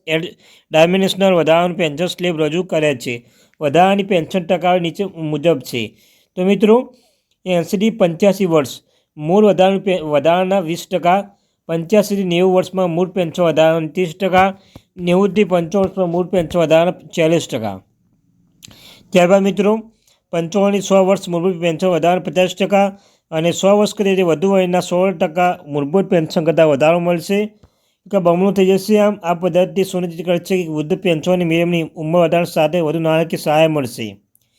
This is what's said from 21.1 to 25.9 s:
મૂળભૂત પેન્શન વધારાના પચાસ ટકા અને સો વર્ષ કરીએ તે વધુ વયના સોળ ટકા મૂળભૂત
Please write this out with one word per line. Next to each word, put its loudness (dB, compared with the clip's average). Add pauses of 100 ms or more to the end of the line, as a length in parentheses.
મૂળભૂત -2
પેન્શન -2
વધારાના 0
પચાસ -2
ટકા 0 (320)
અને 0
સો 2
વર્ષ 0
કરીએ 0
તે 2
વધુ 0
વયના 2
સોળ 0
ટકા -2
મૂળભૂત -2